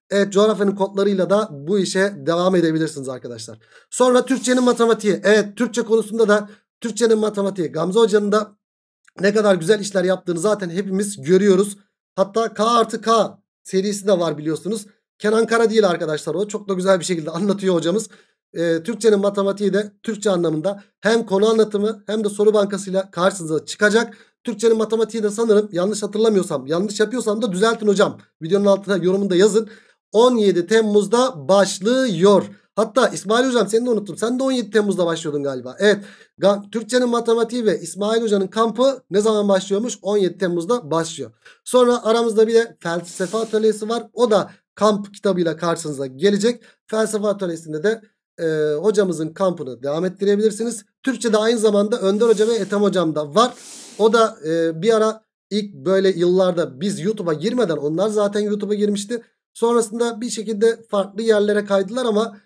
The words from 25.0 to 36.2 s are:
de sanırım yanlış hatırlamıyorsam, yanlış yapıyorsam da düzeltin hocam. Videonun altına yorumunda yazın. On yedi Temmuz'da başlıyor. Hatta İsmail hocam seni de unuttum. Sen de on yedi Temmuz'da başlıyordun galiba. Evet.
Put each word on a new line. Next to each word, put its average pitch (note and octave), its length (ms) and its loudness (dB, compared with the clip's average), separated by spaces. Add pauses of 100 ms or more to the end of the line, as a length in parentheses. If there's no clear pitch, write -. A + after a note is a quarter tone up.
de G#3 60 0
sanırım G#3 420 2
yanlış G3+ 320 -2
hatırlamıyorsam, G3+ 640 0
yanlış F3+ 320 -2
yapıyorsam G#3+ 420 -2
da A#3 100 -2
düzeltin A3 360 0
hocam. F#3+ 320 2 (220)
Videonun G3 240 0
altına F#3+ 320 2
yorumunda F#3 380 0
yazın. G3+ 340 4 (420)
On B3 240 6
yedi F3+ 320 2
Temmuz'da G#3 800 2
başlıyor. G3 960 4 (300)
Hatta A3 320 2
İsmail G#3+ 400 -2
hocam A#3+ 200 0
seni A3+ 180 0
de B3 40 -2
unuttum. G3+ 280 -4
Sen A#3+ 220 -2
de C4+ 40 -2
on C4+ 80 0
yedi A#3+ 180 -2
Temmuz'da G3+ 360 0
başlıyordun E3 380 -4
galiba. B2+ 360 -8
Evet. G3+ 240 2 (360)